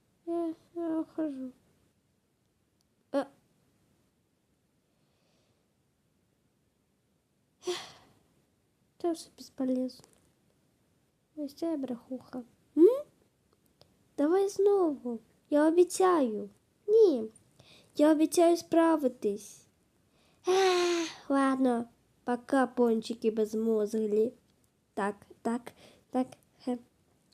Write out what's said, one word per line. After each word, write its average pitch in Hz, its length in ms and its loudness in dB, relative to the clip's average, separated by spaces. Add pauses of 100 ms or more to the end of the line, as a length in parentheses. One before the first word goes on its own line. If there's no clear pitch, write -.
(260)
я, 339 300 -6 (200)
я 330 240 -6
ухожу. 285 520 -8 (1600)
А. 277 140 -4 (4000)
Це 349 140 -6
все - 260 -12
безполезно. 254 680 -8 (1300)
Ось 294 180 -10
це 330 240 -6
брехуха. 247 680 -10 (340)
М? 466 260 6 (1120)
Давай 370 320 2
знову. 320 680 0 (300)
Я 294 180 4
обіцяю. 320 840 2 (380)
Ні. 359 420 4 (680)
Я 302 120 6
обіцяю 330 460 4
справитись. 302 1040 -2 (840)
Ах, 349 840 0
ладно. 262 560 0 (380)
Пока, 247 440 -2
пончики 226 640 -2
безмозглі. 220 1000 -2 (600)
Так, 202 220 -6 (260)
так, 240 300 -6 (400)
так. 254 160 -4 (380)
Хе. 247 120 -4 (560)